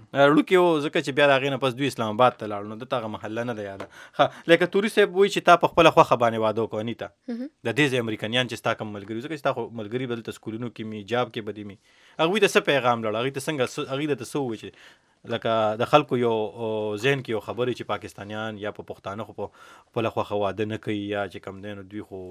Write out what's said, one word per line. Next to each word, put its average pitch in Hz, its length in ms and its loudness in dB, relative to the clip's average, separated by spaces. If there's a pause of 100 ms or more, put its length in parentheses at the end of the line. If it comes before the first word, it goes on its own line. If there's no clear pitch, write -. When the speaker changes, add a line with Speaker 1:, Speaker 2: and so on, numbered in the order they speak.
(140)
Speaker 1:
آه، 139 140 8
وړوکی 185 280 6
و، 175 240 6
ځکه 156 200 -2
چې 143 100 -4
بیا 143 160 4
د 143 140 6
هغې 139 100 -2
نه 135 60 -2
پس 131 180 0
دوی 139 120 -2
اسلام 113 280 -2
آباد 123 180 6
ته - 140 -10
لاړو، 104 200 -6
نو 107 100 -12
دلته 127 200 -6
هغه 110 100 -4
محله 110 380 -8
نه 123 100 -6
ده 107 80 -8
یاده. 98 260 -12 (300)
ښه، 139 120 4 (180)
لکه 170 180 8
توري 196 220 0
صاحب 185 280 2
وایي 196 140 6
چې 175 120 -4
تا - 140 10
په - 100 2
خپله 160 240 6
خوښه 151 260 6
باندې 113 300 2
واده 110 160 0
وکړو، 107 240 -4
انیتا. 107 220 -8 (200)
Speaker 2:
مهم. 247 220 -10 (140)
Speaker 1:
د 117 120 -2
دې 147 140 4
ځای 127 160 0
امریکنیان 113 400 -2
چې 113 80 -8
ستا 113 200 -2
کوم 107 220 -8
ملګري 101 180 -10
وو، 120 120 -8
ځکه 156 80 -8
چې 139 100 -12
ستا 139 80 2
خو 117 220 -6
ملګري 117 320 -6
به 120 80 -4
دلته 113 180 -10
سکولونو 113 360 -10
کې - 120 -14
مي، 107 220 -10
جاب 117 320 -2
کې 120 60 -6
به 104 120 -10
دې 104 140 -12
مي. 98 120 -16 (400)
هغوی 175 220 2
ته 202 60 6
څه 190 140 4 (100)
پیغام 120 340 2
لاړ؟ 104 120 -2
هغوی 127 140 -2
ته 135 100 -8
څنګه 143 260 -2
څه، - 140 -8 (120)
هغوی 143 140 -4
ته 135 180 -4
څه - 120 -10
ووایي 120 220 -4
چې 101 120 -14 (540)
لکه 113 520 0
د 117 80 -2
خلکو 143 320 2
یو، 120 160 0
او، 107 640 -4
ذهن 131 260 0
کې 123 80 -12
یو 107 100 -2
خبرې 120 320 -4
چې 113 100 -10
پاکستانیان 107 760 -10
یا 104 120 -6
په 101 200 -16
پښتانه 101 340 -12
خو 101 80 -16
په 101 140 -10 (440)
خپله 113 200 -2
خوښه 107 220 -4
واده 101 320 -2
نه 107 120 -6
کوي 107 200 -6
یا 101 320 -4
چې 101 160 -14
کوم 98 180 -12
دی، 104 120 -12
نو 101 80 -16
دوی 101 180 -14
خو 95 200 -14 (100)